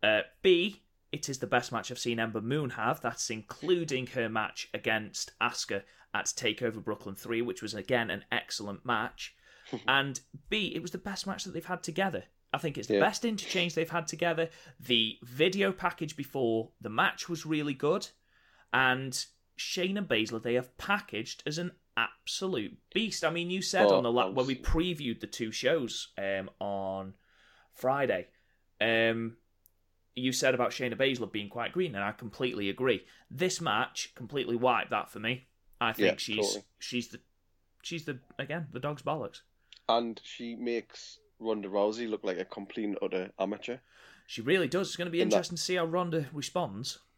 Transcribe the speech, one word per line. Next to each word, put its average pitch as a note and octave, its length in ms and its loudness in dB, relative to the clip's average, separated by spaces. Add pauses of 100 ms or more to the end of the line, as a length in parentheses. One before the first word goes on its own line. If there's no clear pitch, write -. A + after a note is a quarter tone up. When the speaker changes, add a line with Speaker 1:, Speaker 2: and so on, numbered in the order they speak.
Speaker 1:
Uh, G#2+ 180 6 (220)
B, F#3 400 6 (280)
it - 180 -6
is C3 100 -4
the A#2+ 80 -4
best A#2+ 240 2
match A2+ 200 -4
I've A#2+ 80 -8
seen A#2 200 0
Ember A2+ 220 0
Moon C3+ 300 0
have. A#2 300 0
That's - 280 -4
including C#3+ 760 -2
her A#2 220 -2
match A2 440 -4
against G#2+ 680 -2
Asuka A2 440 -2 (300)
at - 120 -2
TakeOver A2 580 -2
Brooklyn G2+ 320 -6
three, A2+ 260 -2
which A#2+ 220 -4
was, G#2+ 100 -6
again, A2+ 380 0
an G2 200 -4
excellent G#2 540 -6
match. A#2 500 -4 (360)
Speaker 2:
<laughs> - 160 -4
Speaker 1:
And C#3 320 2 (300)
B, G3+ 260 0
it D#3+ 60 -4
was F3 100 -10
the - 60 -8
best F#3+ 300 -6
match - 160 -6
that F#3 80 -10
they've - 140 -6
had F3+ 180 -6
together. D#3+ 400 -2 (300)
I C3+ 40 0
think D3+ 200 -2
it's G#2+ 100 -8
the G#2+ 80 4
Speaker 2:
Yeah. G2 60 8
Speaker 1:
best G3 240 2
interchange F#3 500 0
they've E3 140 0
had E3 180 -2
together. E3 420 0 (300)
The A#2 420 2
video F#3 500 4
package E3+ 440 -2
before A#2 560 0 (100)
the G#2+ 80 -6
match C#3+ 400 0
was E3 160 -4
really D3+ 300 0
good. D3 320 2 (680)
And C3 400 4 (460)
Shayna F#3+ 480 -2
Baszler, A2 340 2
they A#2+ 140 0
have B2+ 240 0
packaged G3 680 -2
as D3+ 140 -4
an F3 140 -4 (240)
absolute B2+ 800 -2 (160)
beast. G#3 300 0
I D#3+ 60 4
mean, E3+ 220 -2
you F#3 100 0
said F3+ 260 6
Speaker 2:
Oh, F#2+ 100 10
Speaker 1:
on F#2+ 60 4
the A#2 80 4
la-, A#2+ 180 4
when B2+ 180 2
we C3 100 0
Speaker 2:
absolutely. E3+ 380 2
Speaker 1:
previewed C3+ 240 -4
the G#2 80 -8
two A2+ 240 -4
shows, B2+ 560 0 (100)
um, G2 320 -2 (100)
on G2 540 -4 (600)
Friday, B2 540 0 (540)
um, A2+ 560 2 (760)
you B2+ 160 0
said C3 240 4
about B2 160 2
Shayna A#2+ 240 -4
Baszler A#2+ 360 0
being G2+ 180 -6
quite A2 240 -6
green, E3+ 220 0
and G2 80 -2
I G2+ 80 -2
completely A2 580 -4
agree. A#2 360 2 (240)
This F3 320 0
match B2 540 -2
completely B2 400 -2
wiped A#2+ 340 4
that - 220 0
for - 80 -12
me. A#2+ 280 -4 (320)
I A2+ 140 2
think G#2+ 200 2
Speaker 2:
Yeah, - 40 0
Speaker 1:
she's G#2+ 280 0
Speaker 2:
totally. G2 180 -2 (160)
Speaker 1:
she's A#2+ 300 -4
the, - 100 -16 (640)
she's D#3+ 220 -8
the, C3+ 140 -6 (180)
again, D3 340 -6
the - 80 -8
dog's D3 220 -6
bollocks. C#3 400 -4 (460)
Speaker 2:
And A#2 360 2
she A#2 320 -10
makes A#2 640 -6 (200)
Ronda G#2+ 300 -2
Rousey G#2+ 400 2
look G#2 140 -4
like F#2 140 0
a F#2 80 -2
complete G#2 400 -8
and G2+ 160 -2
utter F#2 380 -2
amateur. G#2 380 -4 (500)
Speaker 1:
She - 140 -10
really D#3+ 260 2
does. F3 220 0
It's - 80 -8
gonna F3 120 -4
be E3 120 2
Speaker 2:
In F#3 80 4
that G#3+ 60 6
Speaker 1:
interesting F3 220 0
to - 60 -4
see F#3 120 0
how F3 100 2
Ronda E3 480 0
responds. C3+ 680 -4 (180)